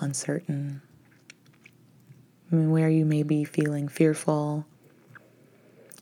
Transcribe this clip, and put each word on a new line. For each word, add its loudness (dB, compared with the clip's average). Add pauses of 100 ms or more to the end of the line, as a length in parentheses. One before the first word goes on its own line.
uncertain, -6 (1700)
where 2
you 4
may 2
be 0
feeling -2
fearful, 0 (1400)